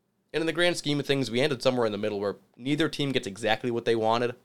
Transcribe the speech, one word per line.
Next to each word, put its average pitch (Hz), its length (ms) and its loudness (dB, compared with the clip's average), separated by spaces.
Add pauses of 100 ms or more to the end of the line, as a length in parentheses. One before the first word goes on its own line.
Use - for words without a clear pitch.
(340)
And 156 80 -2
in 160 40 -2
the 160 80 -2
grand 170 240 2
scheme 147 220 -2
of 135 60 -4
things, 135 260 0
we 120 100 2
ended 143 200 0
somewhere 123 240 2
in 107 60 0
the 104 60 -4
middle 104 220 -4
where 101 160 -2 (220)
neither 151 320 0
team 143 220 -2
gets 123 160 0
exactly 110 440 0
what 117 140 -2
they 117 100 4
wanted. 117 480 2